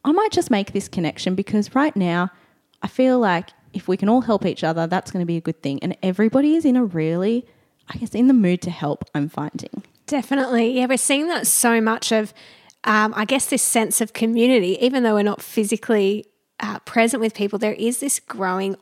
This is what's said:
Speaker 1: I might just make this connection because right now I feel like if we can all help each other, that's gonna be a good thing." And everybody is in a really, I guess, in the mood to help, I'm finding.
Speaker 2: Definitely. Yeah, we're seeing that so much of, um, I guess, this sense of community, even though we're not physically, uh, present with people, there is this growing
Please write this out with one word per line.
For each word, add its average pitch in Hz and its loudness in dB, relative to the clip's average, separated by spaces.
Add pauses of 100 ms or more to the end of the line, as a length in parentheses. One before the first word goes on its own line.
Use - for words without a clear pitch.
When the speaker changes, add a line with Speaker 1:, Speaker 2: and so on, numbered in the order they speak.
Speaker 1:
I 277 0
might 415 2
just 349 0
make 202 0
this 196 -4
connection 180 -2
because 202 -2
right 285 0
now 175 0 (520)
I 196 -8
feel 254 2
like 185 0 (240)
if - -8
we 185 0
can 196 0
all 247 4
help 226 0
each - -2
other, 165 0
that's 180 -4
gonna 180 -4
be 170 -2
a 160 -4
good - -6
thing." 139 -4
And 180 -4
everybody 220 2
is 320 0
in 254 4
a 247 2
really, 180 -2 (420)
I - -14
guess, 226 -8
in 240 2
the 269 6
mood 180 4
to 180 -6
help, 151 -6 (100)
I'm 147 -2
finding. - -10 (220)
Speaker 2:
Definitely. 254 0
Yeah, 247 2
we're 254 2
seeing 285 0
that 262 -2
so 233 4
much 220 0
of, 214 0 (520)
um, 214 2
I 214 -2
guess, 269 0
this 277 0
sense 220 0
of 220 -2
community, 226 2
even 254 2
though 220 4
we're 208 4
not 208 -2
physically, 208 0 (360)
uh, 208 -6
present 233 0
with 220 0
people, 202 -4
there 214 -2
is 240 -2
this 277 -4
growing 190 -4